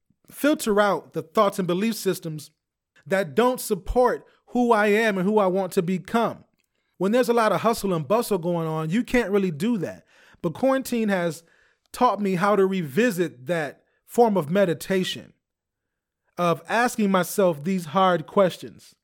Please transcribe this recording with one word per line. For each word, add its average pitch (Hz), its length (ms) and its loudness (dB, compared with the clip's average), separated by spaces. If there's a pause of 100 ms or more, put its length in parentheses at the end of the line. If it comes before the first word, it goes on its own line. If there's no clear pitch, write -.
(300)
filter 233 500 0
out 202 340 0
the 160 100 -6
thoughts 202 360 0
and 180 80 -2
belief 202 280 -2
systems 160 560 -6 (540)
that 170 300 -2
don't 247 240 2
support 214 680 0 (220)
who 240 240 2
I 214 160 4
am 214 300 2
and 185 100 0
who 214 120 2
I 196 80 4
want 185 260 -2
to 196 80 0
become. 185 640 -2 (540)
When 190 140 0
there's 247 180 2
a 240 40 2
lot 220 180 2
of 170 100 0
hustle 202 320 0
and 160 140 -4
bustle 214 300 0
going 170 300 -2
on, 160 220 -4
you 214 140 -2
can't 233 280 -2
really 196 200 0
do 202 260 -2
that. 104 280 -8 (360)
But 170 120 -4
quarantine 247 560 -2
has 175 340 -2 (480)
taught 214 300 2
me 190 140 0
how 202 200 2
to 196 100 4
revisit 170 840 -2
that 160 340 -4 (240)
form 226 320 4
of 151 140 -2
meditation, 185 800 -2 (1040)
of 170 320 0
asking 220 400 0
myself 180 540 2
these 185 220 -2
hard 175 420 2
questions. - 680 -2 (100)